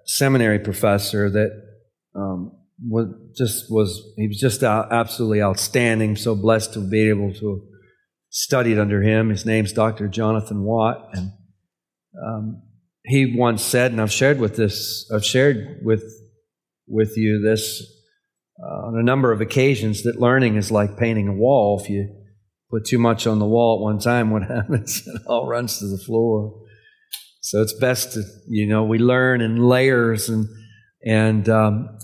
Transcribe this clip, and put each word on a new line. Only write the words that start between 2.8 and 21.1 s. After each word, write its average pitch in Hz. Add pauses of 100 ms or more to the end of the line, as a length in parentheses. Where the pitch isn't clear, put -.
was 113 (280)
just, 117
was, 107
he 107
was 101
just 131
out, 110
absolutely 110
outstanding. 110
So 113
blessed 110
to 110
be 107
able 101
to 104
have 98 (640)
studied 120
under 104
him. 110
His 104
name's 110
Doctor 110
Jonathan 110
Watt, 113
and, 95 (920)
um, 110 (420)
he 127
once 117
said, 123
and 113
I've 107
shared 139
with 107
this, -
I've 104
shared 127
with, 110 (840)
with 107
you 107
this, 110 (800)
uh, -
on 113
a 113
number 127
of 107
occasions, 113
that 117
learning 123
is 104
like 104
painting 113